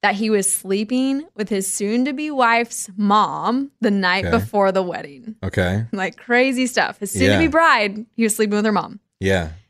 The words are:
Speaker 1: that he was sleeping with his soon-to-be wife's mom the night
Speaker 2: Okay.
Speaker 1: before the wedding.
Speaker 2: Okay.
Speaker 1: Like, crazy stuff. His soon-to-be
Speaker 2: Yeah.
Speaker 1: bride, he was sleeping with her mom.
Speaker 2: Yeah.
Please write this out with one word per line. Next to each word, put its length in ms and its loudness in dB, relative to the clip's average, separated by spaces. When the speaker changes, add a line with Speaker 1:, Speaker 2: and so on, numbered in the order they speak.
Speaker 1:
that 140 2
he 120 -2
was 260 0
sleeping 680 -2
with 140 -6
his 180 -2
soon-to-be 640 -2
wife's 640 0
mom 760 0
the 100 2
night 360 2
Speaker 2:
Okay. 100 2
Speaker 1:
before 340 2
the 120 0
wedding. 600 -10
Speaker 2:
Okay. 500 0
Speaker 1:
Like, 260 -6
crazy 480 2
stuff. 340 -2
His 100 -8
soon-to-be 340 2
Speaker 2:
Yeah. 40 2
Speaker 1:
bride, 560 2
he 80 -2
was 140 0
sleeping 200 0
with 100 2
her 60 2
mom. 280 -2
Speaker 2:
Yeah. 340 0